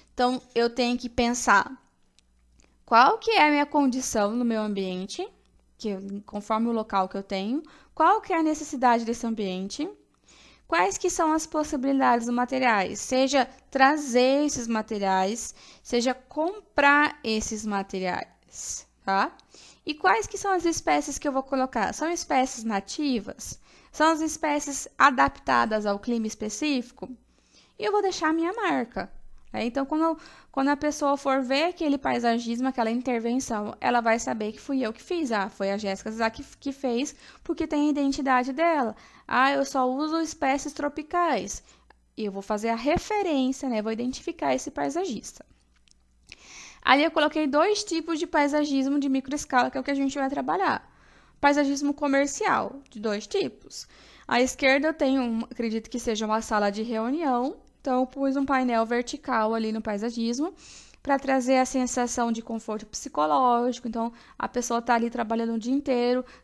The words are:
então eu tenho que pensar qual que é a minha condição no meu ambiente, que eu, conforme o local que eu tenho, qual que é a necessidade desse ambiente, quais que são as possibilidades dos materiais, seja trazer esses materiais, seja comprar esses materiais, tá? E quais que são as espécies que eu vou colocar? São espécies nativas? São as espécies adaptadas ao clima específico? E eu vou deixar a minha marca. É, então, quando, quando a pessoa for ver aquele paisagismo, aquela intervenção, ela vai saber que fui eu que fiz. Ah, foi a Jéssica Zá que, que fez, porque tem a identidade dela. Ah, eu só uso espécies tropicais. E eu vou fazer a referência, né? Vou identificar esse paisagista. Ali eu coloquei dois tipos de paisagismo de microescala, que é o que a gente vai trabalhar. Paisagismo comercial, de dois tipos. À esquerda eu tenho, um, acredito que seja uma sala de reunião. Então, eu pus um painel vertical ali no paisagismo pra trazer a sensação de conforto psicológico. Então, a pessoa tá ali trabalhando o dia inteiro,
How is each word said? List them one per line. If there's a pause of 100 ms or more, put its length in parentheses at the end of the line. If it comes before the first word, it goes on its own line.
(140)
então (140)
eu
tenho
que
pensar (1080)
qual
que
é
a
minha
condição
no
meu
ambiente, (500)
que
eu,
conforme
o
local
que
eu
tenho, (320)
qual
que
é
a
necessidade
desse
ambiente, (800)
quais
que
são
as
possibilidades
dos
materiais,
seja (220)
trazer
esses
materiais, (300)
seja
comprar
esses
materiais, (180)
tá? (500)
E
quais
que
são
as
espécies
que
eu
vou
colocar?
São
espécies
nativas? (320)
São
as
espécies (100)
adaptadas
ao
clima
específico? (680)
E
eu
vou
deixar
a
minha
marca. (420)
É,
então,
quando, (320)
quando
a
pessoa
for
ver
aquele
paisagismo,
aquela
intervenção,
ela
vai
saber
que
fui
eu
que
fiz.
Ah,
foi
a
Jéssica
Zá
que, (160)
que
fez, (300)
porque
tem
a
identidade
dela. (320)
Ah,
eu
só
uso
espécies
tropicais. (540)
E
eu
vou
fazer
a
referência,
né?
Vou
identificar
esse
paisagista. (1400)
Ali
eu
coloquei
dois
tipos
de
paisagismo
de
microescala,
que
é
o
que
a
gente
vai
trabalhar. (520)
Paisagismo
comercial,
de
dois
tipos. (400)
À
esquerda
eu
tenho,
um,
acredito
que
seja
uma
sala
de
reunião. (220)
Então,
eu
pus
um
painel
vertical
ali
no
paisagismo (480)
pra
trazer
a
sensação
de
conforto
psicológico.
Então, (240)
a
pessoa
tá
ali
trabalhando
o
dia
inteiro, (200)